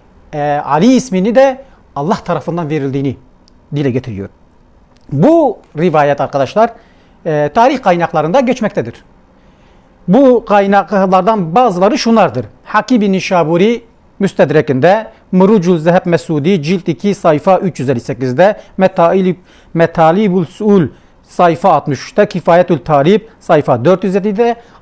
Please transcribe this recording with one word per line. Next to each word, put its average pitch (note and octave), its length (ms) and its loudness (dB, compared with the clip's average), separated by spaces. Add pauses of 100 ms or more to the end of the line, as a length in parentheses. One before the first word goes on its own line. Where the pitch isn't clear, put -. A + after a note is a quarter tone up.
(320)
e, D3 320 -4
Ali E3+ 300 2
ismini G3 400 -2
de C4 300 2 (320)
Allah D#3 180 -4
tarafından E3 560 -6
verildiğini C#3 460 -4 (580)
dile C#3+ 160 -2
getiriyor. A2+ 380 -8 (840)
Bu C4 460 2 (200)
rivayet D3 420 0
arkadaşlar, C#3+ 520 -2 (540)
e, D3+ 280 -2
tarih B3 280 2
kaynaklarında E3+ 580 0
geçmektedir. G#3+ 640 -4 (1040)
Bu B3 400 4
kaynaklardan G3 1080 0
bazıları A3+ 440 0
şunlardır. F3+ 480 0 (180)
Hakim - 360 -2
bin G3+ 120 0
Nişaburi F#3 720 0 (340)
Müstedrek'inde, D#3+ 880 0 (260)
Murucul F#3 460 2
Zeheb F3 280 0
Mesudi E3 560 -2
cilt E3+ 260 -4
iki F#3+ 260 -4
sayfa E3+ 440 0
üç F#3+ 220 -6
yüz B2+ 80 -4
elli B2 120 -2
sekizde, C3+ 600 -2 (160)
Metalib, F#3 600 0 (380)
Metalibul E3+ 680 2
Su'ul G3+ 440 0 (340)
sayfa F3 500 0
altmış D3 320 -4
üçte, G#3 240 -2
Kifayetül F3 500 0
Talib D#3 420 2 (200)
sayfa C#3+ 440 0
dört F#3 200 0
yüz F#3 100 -2
yedide, G#3+ 420 -2 (260)